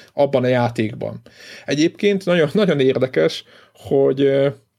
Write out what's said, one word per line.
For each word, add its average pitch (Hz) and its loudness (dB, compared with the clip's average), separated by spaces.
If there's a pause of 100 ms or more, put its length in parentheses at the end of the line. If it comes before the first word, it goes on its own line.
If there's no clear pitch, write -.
(140)
abban 139 0
a 123 0
játékban. 120 -2 (440)
Egyébként 170 0
nagyon, 175 2
nagyon 185 2
érdekes, 131 0 (300)
hogy, 139 0
ö, 139 2 (320)